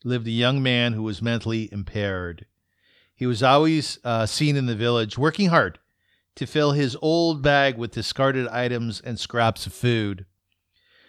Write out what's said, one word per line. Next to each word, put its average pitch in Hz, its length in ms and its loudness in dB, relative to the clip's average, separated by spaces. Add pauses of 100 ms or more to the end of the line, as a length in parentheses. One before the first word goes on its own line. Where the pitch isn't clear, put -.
lived 120 240 -2
a 113 60 -4
young 123 320 2
man 120 300 2
who 110 100 -4
was 104 180 -6
mentally 113 480 -2
impaired. 95 760 -6 (720)
He 127 100 -6
was 120 160 0
always, 147 600 4
uh, 113 240 0
seen 147 300 2
in 135 100 0
the 117 80 -2
village 113 420 0
working 160 340 2
hard 120 280 2 (560)
to - 100 -8
fill 147 280 2
his 139 280 0
old 160 420 2
bag 139 360 2
with 113 140 -6
discarded 131 560 -2
items 117 520 -2
and 117 200 -8
scraps 113 480 0
of - 60 -12
food. 107 520 -2 (840)